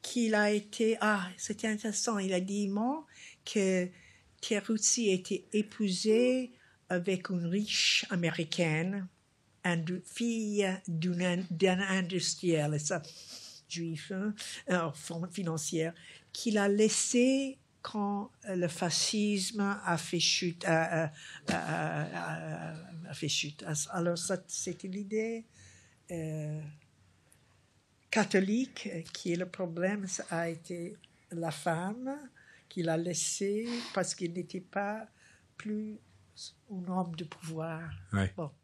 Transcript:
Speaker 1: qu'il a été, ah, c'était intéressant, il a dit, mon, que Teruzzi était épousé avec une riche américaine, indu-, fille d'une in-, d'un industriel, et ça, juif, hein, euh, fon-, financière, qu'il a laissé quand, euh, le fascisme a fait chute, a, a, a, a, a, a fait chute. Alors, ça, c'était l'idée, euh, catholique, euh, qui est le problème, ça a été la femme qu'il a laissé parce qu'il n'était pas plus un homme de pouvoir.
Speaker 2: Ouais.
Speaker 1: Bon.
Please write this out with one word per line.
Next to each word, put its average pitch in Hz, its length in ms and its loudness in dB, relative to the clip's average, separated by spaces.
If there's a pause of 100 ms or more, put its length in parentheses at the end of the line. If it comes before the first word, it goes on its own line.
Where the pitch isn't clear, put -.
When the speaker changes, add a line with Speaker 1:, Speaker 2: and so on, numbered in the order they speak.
Speaker 1:
qu'il 226 340 2
a 208 160 6
été, 220 500 2
ah, 208 260 2 (100)
c'était - 300 -4
intéressant, 214 520 0
il 190 140 0
a 180 60 6
dit, 196 280 0
mon, 240 360 0 (400)
que 190 440 2 (520)
Teruzzi 214 720 2
était 185 420 2
épousé 220 1000 4 (380)
avec 185 420 0
une 175 160 0
riche - 640 2
américaine, 170 960 2 (560)
indu-, 175 420 0
fille 214 640 0 (180)
d'une 175 360 0
in-, 180 260 2
d'un 180 300 4
industriel, 175 960 2
et - 40 2
ça, 156 220 -2 (680)
juif, 165 440 -6
hein, 202 240 -2 (340)
euh, 165 240 2
fon-, 170 380 -6
financière, 165 600 0 (400)
qu'il 208 280 2
a 202 100 4
laissé 247 880 4 (240)
quand, 202 480 -2 (180)
euh, 190 80 -2
le 175 120 2
fascisme 202 1160 2
a 170 140 2
fait - 220 -2
chute, - 460 0
a, 165 400 4
a, 151 60 -2 (360)
a, - 80 2
a, 165 1160 -4
a, - 20 -10 (340)
a 151 60 -8
fait 156 120 -4
chute. - 380 -2 (240)
Alors, 175 300 0
ça, 180 180 -2 (100)
c'était - 400 -6
l'idée, 214 580 -4 (680)
euh, 156 500 -4 (1500)
catholique, 208 840 2
euh, 165 80 -6 (120)
qui 180 200 -2
est - 20 0
le 180 120 -2
problème, 185 600 -2
ça - 220 -6
a 170 200 -2
été 170 460 -10 (360)
la 165 200 -2
femme 196 640 -2 (540)
qu'il 170 200 -2
a 160 80 4
laissé 196 720 -2 (260)
parce 185 220 0
qu'il 170 180 -4
n'était 180 280 -8
pas 208 460 -4 (500)
plus 214 400 -6 (760)
un 180 200 -8
homme 175 240 0
de 170 80 -8
pouvoir. 160 580 -8 (320)
Speaker 2:
Ouais. 98 220 4
Speaker 1:
Bon. 156 140 -4 (140)